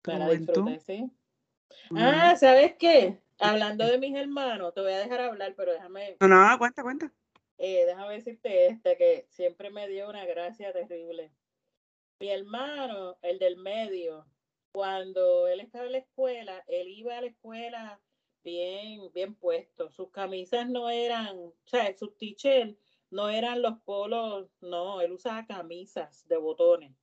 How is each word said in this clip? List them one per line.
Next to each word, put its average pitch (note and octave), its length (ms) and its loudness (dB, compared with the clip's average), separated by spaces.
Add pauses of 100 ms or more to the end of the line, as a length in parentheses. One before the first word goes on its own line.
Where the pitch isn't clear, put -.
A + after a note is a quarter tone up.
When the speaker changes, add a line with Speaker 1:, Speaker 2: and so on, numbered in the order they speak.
Speaker 1:
tu E3+ 100 -8
Speaker 2:
Me F#3 80 -4
la D#3 60 -2
Speaker 1:
juventud. E3 420 6
Speaker 2:
disfruté, - 140 -4
sí. A3+ 300 -8 (760)
Speaker 1:
Muy E3+ 120 0
bien. C4 140 6
Speaker 2:
Ah, F4 200 8
¿sabes C#4 420 8
qué? B3+ 440 6 (180)
Hablando G#3+ 460 0
de B3 120 4
mis C#4 180 -4
hermanos, C4+ 580 -4
te G3 80 -6
voy F#3+ 100 -2
a F#3+ 80 -4
dejar B3 220 -4
hablar, G3+ 340 -6
pero F3+ 160 -4
déjame F#3 480 -10
Speaker 1:
No, F#3+ 80 4
no, F#3+ 220 10
no, B3 80 4
cuenta, A#3+ 260 -4
cuenta. C#4 280 -8 (460)
Speaker 2:
Eh, F3+ 280 0
déjame G3 300 -6
decirte G#3+ 520 0
esta, F3+ 300 0
que E3+ 320 2
siempre F3+ 400 -6
me G#3 180 -12
dio G3 220 -10
una G3+ 160 -12
gracia F3 480 -8
terrible. E3+ 580 -10 (880)
Mi G3 120 -10
hermano, G#3+ 920 -8
el F3+ 180 -4
del F3+ 180 0
medio, F#3 680 -8 (480)
cuando F#3 760 2
él F3+ 140 -2
estaba A#3+ 240 -14
en B3+ 80 -8
la C4 60 -4
escuela, A#3 680 -6
él F3+ 220 -6
iba A3+ 280 -12
a A#3+ 40 -10
la B3 60 -8
escuela A3+ 720 -16 (420)
bien, F#3 680 -10
bien G3 220 -8
puesto. F3 540 -6
Sus F#3 220 -16
camisas F#3+ 580 -6
no A#3+ 200 -6
eran, A#3 480 -4
o E3+ 160 -18 (120)
sea, G#3+ 320 -2
sus - 200 -14
t-shirts A3+ 600 -2 (340)
no G#3 180 -4
eran A#3+ 320 -4
los A3+ 240 -2
polos, G3+ 640 -6 (120)
no, F3+ 400 -8
él F3 120 -2
usaba A3 320 -10
camisas F3 840 -14
de E3 100 0
botones. D#3+ 540 2 (120)